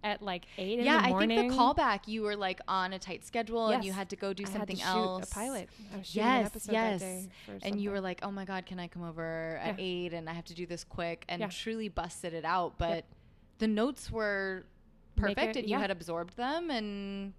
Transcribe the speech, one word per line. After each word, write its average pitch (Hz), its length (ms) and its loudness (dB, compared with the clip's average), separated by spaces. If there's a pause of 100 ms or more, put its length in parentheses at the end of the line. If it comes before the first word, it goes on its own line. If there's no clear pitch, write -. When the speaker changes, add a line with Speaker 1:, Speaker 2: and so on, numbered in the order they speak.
Speaker 1:
at, 208 200 0
like, 180 220 -4 (120)
eight 196 220 0
in 240 60 4
Speaker 2:
Yeah, 302 180 8
Speaker 1:
the 190 60 6
morning. 214 280 6
Speaker 2:
I 240 40 8
think 247 120 4
the 262 60 2
callback, 254 480 6
you 220 160 -2
were, 208 120 0
like, 190 320 -2
on 185 260 0
a 190 60 -6
tight 185 260 -8
schedule 226 420 0
and 226 160 6
you 190 60 -2
Speaker 1:
Yes. 190 80 -2
Speaker 2:
had 196 120 -4
to 202 60 -4
go 196 180 -4
do 196 100 -6
Speaker 1:
I 202 60 -4
had 196 40 -6
to 208 60 -2
Speaker 2:
something 208 180 -2
Speaker 1:
shoot - 80 -4
Speaker 2:
else. 185 460 0
Speaker 1:
a - 40 -4
pilot. 214 340 -4 (240)
I 202 40 -8
was 190 100 -10
shooting 208 180 0
Speaker 2:
Yes, 262 140 6
Speaker 1:
an 214 80 4
episode 214 240 -6
Speaker 2:
yes. 220 300 2
Speaker 1:
that 190 40 -4
day 185 240 -6 (160)
for 208 60 -14 (160)
Speaker 2:
And 202 120 0
you 202 120 0
were 202 60 0
Speaker 1:
something. 190 60 -2
Speaker 2:
like, 180 200 -4
"Oh 202 80 -4
my 196 140 -6
God, 190 200 -6
can 185 140 -8
I 175 80 -6
come 175 160 -10
over 165 580 -4
at 202 160 -2
Speaker 1:
Yeah. 190 80 -4
Speaker 2:
eight 175 280 -2
and 165 160 -6
I 165 40 -4
have 170 120 -6
to 170 100 -14
do 175 100 -6
this 170 180 -6
quick," 170 460 -4
and 175 120 -2
Speaker 1:
Yeah. 214 80 -2
Speaker 2:
truly 220 400 -4
busted 170 440 -6
it 165 120 -6
out. 175 340 2
But 170 160 2
Speaker 1:
Yep. 165 100 -6 (540)
Speaker 2:
the 220 80 2
notes 220 420 2
were 196 560 0 (520)
Speaker 1:
Make 202 200 4
Speaker 2:
perfect 254 200 2
Speaker 1:
it, - 20 0
Speaker 2:
and 208 100 -2
you 214 60 2
Speaker 1:
yeah. - 60 2
Speaker 2:
had 196 100 0
absorbed 170 460 -4
them 302 340 -2
and 202 680 -4